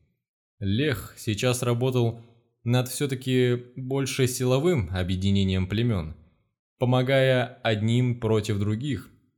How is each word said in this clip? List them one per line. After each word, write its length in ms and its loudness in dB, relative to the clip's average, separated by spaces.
Лех 580 -2
сейчас 460 -2
работал 580 0
над 240 0
всё-таки 760 0
больше 520 -2
силовым 680 0
объединением 720 0
племён, 480 -2
помогая 680 2
одним 580 2
против 380 0
других, 520 -4